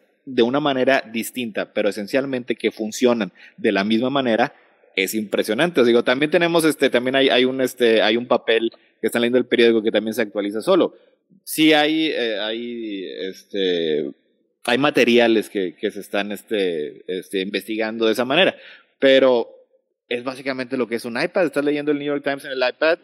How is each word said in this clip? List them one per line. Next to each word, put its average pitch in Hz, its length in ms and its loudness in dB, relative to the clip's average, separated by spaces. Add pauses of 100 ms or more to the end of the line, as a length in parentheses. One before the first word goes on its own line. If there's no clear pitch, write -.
(240)
de 123 180 0
una 127 180 0
manera 131 420 0 (100)
distinta, 113 600 -8
pero 107 160 0
esencialmente 120 680 -4
que 110 160 -2
funcionan 110 640 0 (240)
de 110 160 0
la 98 100 0
misma 113 260 0
manera, 131 460 0 (400)
es 95 200 -2
impresionante. 110 640 -2
Os 120 60 6
digo, 120 180 4
también 135 260 0
tenemos, 170 340 2
este, 143 240 2
también 127 280 0
hay, 135 120 4
hay 123 160 4
un, 131 160 -2
este, 117 420 2
hay 107 140 2
un 123 120 -4
papel 113 420 0 (300)
que 113 80 -2
están 120 140 0
leyendo 120 160 2
el 123 80 0
periódico 117 360 4
que 107 80 0
también 107 240 -2
se 117 80 -2
actualiza 104 400 -4
solo. 165 320 2 (480)
Sí 156 300 2
hay, 156 360 2
eh, 113 320 -4
hay, 113 640 -8 (240)
este, 85 840 -2 (520)
hay 123 140 0
materiales 117 720 2
que, 92 240 -4
que 104 160 -6
se 98 100 -12
están, 101 320 -6
este, 90 720 -4 (140)
este, 95 220 -6
investigando 110 680 -4
de 110 60 4
esa 120 120 0
manera, 147 300 2 (440)
pero 135 540 4 (560)
es 120 140 -6
básicamente 131 540 -8
lo 123 120 0
que 113 60 -4
es 113 100 -6
un 120 160 -6
iPad. 175 260 0
Estás 151 180 -2
leyendo 147 280 -2
el 147 60 -2
New 143 80 -8
York 143 180 -4
Times 139 200 -4
en 143 80 -10
el 131 140 -2
iPad 156 380 0